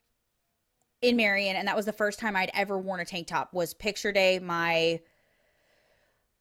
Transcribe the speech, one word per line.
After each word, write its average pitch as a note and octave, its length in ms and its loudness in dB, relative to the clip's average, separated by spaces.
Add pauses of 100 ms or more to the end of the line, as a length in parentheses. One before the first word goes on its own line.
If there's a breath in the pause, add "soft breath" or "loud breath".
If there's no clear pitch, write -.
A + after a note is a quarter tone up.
(1000)
in B3 160 4
Marion, G3+ 400 2
and F#3+ 120 -4
that F#3 80 0
was G#3 100 -2
the G#3 80 -4
first G#3 240 -2
time G#3+ 180 -2
I'd F#3+ 200 0
ever G3+ 200 0
worn F#3+ 240 -4
a E3+ 60 -6
tank E3+ 220 -8
top, D#3 260 -4
was E3+ 220 -2
picture G#3 360 -4
day F#3+ 280 4
my E3+ 600 0 (1400)